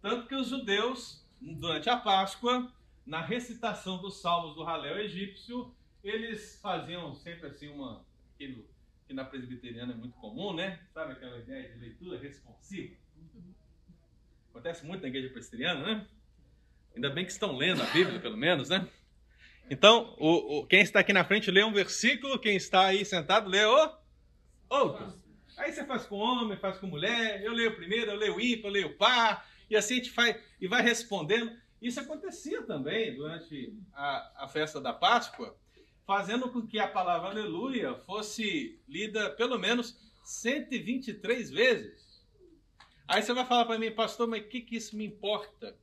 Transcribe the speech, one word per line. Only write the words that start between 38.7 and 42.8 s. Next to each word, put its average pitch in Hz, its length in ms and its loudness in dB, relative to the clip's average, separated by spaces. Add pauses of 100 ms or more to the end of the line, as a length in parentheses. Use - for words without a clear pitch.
lida 208 440 -4
pelo 240 280 0
menos 233 380 -2 (280)
cento 269 500 -4
e 226 40 -2
vinte 220 300 -4
e 202 60 -8
três 208 360 -2
vezes. 202 600 2 (960)